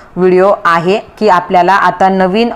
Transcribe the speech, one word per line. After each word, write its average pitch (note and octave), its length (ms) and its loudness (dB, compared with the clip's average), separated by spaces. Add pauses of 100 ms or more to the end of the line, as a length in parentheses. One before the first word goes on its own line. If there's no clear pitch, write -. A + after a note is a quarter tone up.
(160)
व्हिडिओ F#3 360 2 (120)
आहे E3+ 340 0 (200)
की G#3+ 100 0
आपल्याला F3+ 440 2
आता F#3+ 360 0
नवीन, F#3+ 480 0